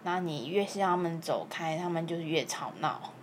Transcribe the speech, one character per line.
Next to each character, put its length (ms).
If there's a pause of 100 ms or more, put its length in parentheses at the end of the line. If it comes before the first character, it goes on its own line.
那 180
你 240
越 200
是 140
让 120
他 60
们 220
走 300
开， 260
他 140
们 180
就 80
是 80
越 220
吵 340
闹。 320 (120)